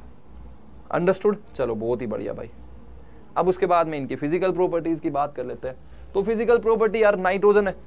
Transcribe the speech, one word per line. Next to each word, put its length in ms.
Understood। 460
चलो 200
बहुत 280
ही 40
बढ़िया 260
भाई, 180
अब 120
उसके 180
बाद 200
में 120
इनकी 180
physical 360
properties 480
की 100
बात 240
कर 100
लेते 240
हैं। 80
तो 80
physical 360
property 440
यार 140
nitrogen 520
है 60